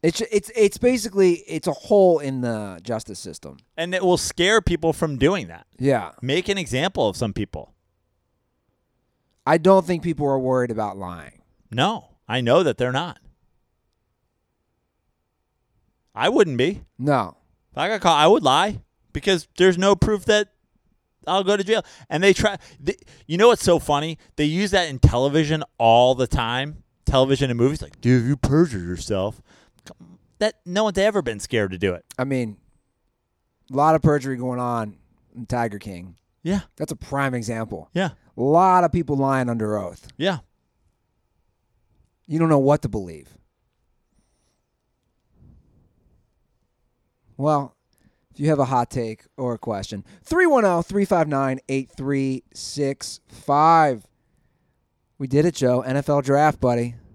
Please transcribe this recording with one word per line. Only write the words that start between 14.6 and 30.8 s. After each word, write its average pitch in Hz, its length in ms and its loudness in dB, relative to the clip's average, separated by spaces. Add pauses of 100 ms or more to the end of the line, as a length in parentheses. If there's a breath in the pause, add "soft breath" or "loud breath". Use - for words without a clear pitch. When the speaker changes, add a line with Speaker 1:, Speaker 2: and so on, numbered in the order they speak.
Speaker 2:
I 131 160 0
wouldn't 190 260 2
be. 170 240 -2 (180)
Speaker 1:
No. 123 380 -2 (360)
Speaker 2:
If - 40 -14
I 160 120 -4
got 208 120 -4
caught, 156 240 4
I - 20 6
would 208 160 6
lie 160 380 2 (320)
because 175 360 -2 (100)
there's 180 180 6
no 196 180 4
proof 202 300 0
that 208 240 2 (760)
I'll 185 180 0
go 202 140 2
to 196 40 -4
jail. 202 220 -2 (240 loud breath)
And 156 140 -2
they 196 100 6
try, 202 240 0 (240 loud breath)
they, 139 160 -4 (300 soft breath)
you 156 100 -6
know 220 120 6
what's 240 140 4
so 170 160 4
funny? 151 380 -2 (200 soft breath)
They 151 100 0
use 180 240 -2
that 180 180 0
in 131 100 -10
television 147 640 2 (140)
all 120 380 4
the 123 120 0
time. 127 580 -4 (200)
Television 135 460 2
and 117 80 -4
movies, 139 240 0
like, - 180 -20
"Dude, 123 240 2
you 135 140 -2
perjured 131 480 0
yourself." 95 560 -6 (960 soft breath)
That, 214 160 -2 (100)
no 190 200 -2